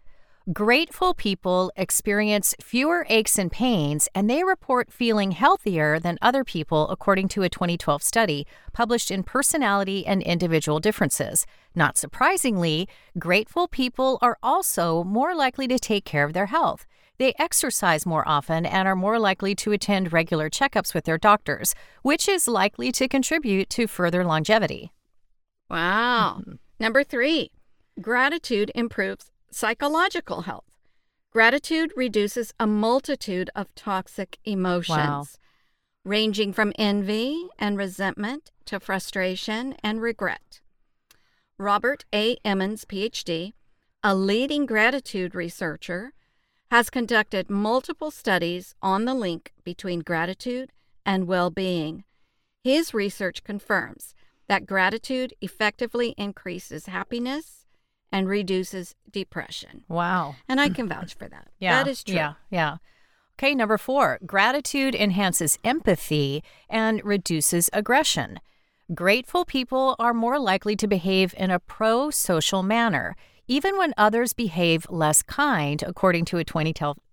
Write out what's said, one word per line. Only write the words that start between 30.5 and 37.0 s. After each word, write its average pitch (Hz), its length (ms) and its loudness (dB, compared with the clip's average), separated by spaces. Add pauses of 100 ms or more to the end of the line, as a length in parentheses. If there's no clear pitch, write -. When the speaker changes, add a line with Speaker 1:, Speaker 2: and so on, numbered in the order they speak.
Speaker 2:
Gratitude 294 640 2
reduces 220 640 -2
a 226 80 0
multitude 214 880 0
of 202 200 -8
toxic - 720 -6
emotions, 180 520 0
Speaker 1:
Wow. 143 300 0 (800)
Speaker 2:
ranging 208 500 0
from 214 240 0
envy 220 680 0 (100)